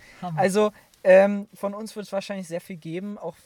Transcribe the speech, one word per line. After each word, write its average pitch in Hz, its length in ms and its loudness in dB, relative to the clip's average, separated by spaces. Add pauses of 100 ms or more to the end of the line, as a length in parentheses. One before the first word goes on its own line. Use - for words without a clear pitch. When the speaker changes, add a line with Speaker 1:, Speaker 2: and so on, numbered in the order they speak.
(220)
Speaker 1:
Hammer. 170 180 -6
Speaker 2:
Also, 202 320 2 (320)
ähm, 202 500 6
von 202 200 -8
uns 214 220 -14
wird's 208 160 -12
wahrscheinlich 196 360 -8
sehr 170 140 -8
viel 190 160 -14
geben, 185 400 -12
auch 165 180 -12 (100)